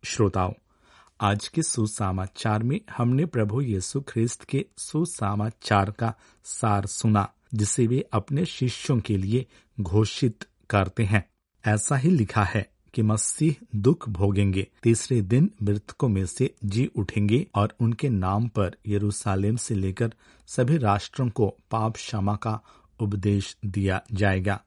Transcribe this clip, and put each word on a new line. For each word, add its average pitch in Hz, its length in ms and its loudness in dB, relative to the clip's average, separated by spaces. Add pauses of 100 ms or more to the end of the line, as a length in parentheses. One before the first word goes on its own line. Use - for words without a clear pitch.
श्रोताओ, 95 500 0 (640)
आज 104 280 0
के - 140 -4
सुसमाचार 107 1000 -2
में 139 160 -2 (180)
हमने 127 280 2
प्रभु 117 360 -2
यीशु 113 400 -4
ख्रिस्त 117 420 -4
के 135 220 -4 (120)
सुसमाचार 104 1120 0
का 113 220 -4 (320)
सार 104 400 0
सुना, 104 420 2 (260)
जिसे 110 340 2
वे 127 160 0 (100)
अपने 139 320 -2
शिष्यों 127 540 -2
के 104 180 0
लिए 104 280 0 (320)
घोषित 107 680 0 (240)
करते 98 340 2
हैं। 104 200 0 (400)
ऐसा 107 320 0
ही 135 140 2
लिखा 110 340 2
है 98 220 -2 (280)
कि 123 80 -2
मसीह 110 540 0 (200)
दुख 107 340 2
भोगेंगे, 98 560 2 (180)
तीसरे 117 380 2
दिन 123 280 4 (140)
मृतकों 104 460 -2
में 98 160 2
से - 280 -2 (120)
जी 107 200 0 (100)
उठेंगे 104 500 0 (100)
और 104 240 2
उनके 117 300 0
नाम 101 380 0
पर 98 300 -2 (100)
यरूशलेम 101 680 0
से 113 200 -4
लेकर 95 380 -2 (360)
सभी 135 280 2
राष्ट्रों 113 520 0
को 104 180 2 (240)
पाप 110 220 -2
क्षमा 104 420 -2
का 107 240 -4 (400)
उपदेश 101 560 0 (100)
दिया 98 360 0 (100)
जाएगा। 95 560 0